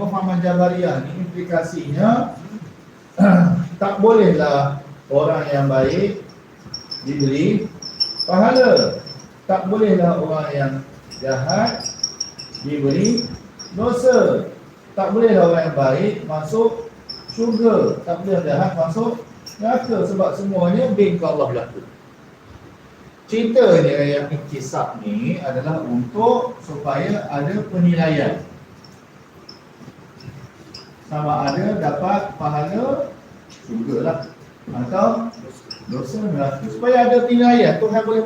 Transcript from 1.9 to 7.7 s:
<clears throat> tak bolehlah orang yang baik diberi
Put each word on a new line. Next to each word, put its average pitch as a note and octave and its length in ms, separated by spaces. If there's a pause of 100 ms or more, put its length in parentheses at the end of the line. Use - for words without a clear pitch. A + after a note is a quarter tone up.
<clears throat> F3+ 680
tak G3 200
bolehlah D3+ 800 (300)
orang D3 400
yang C#3 180
baik D3+ 540 (840)
diberi D3 640 (560)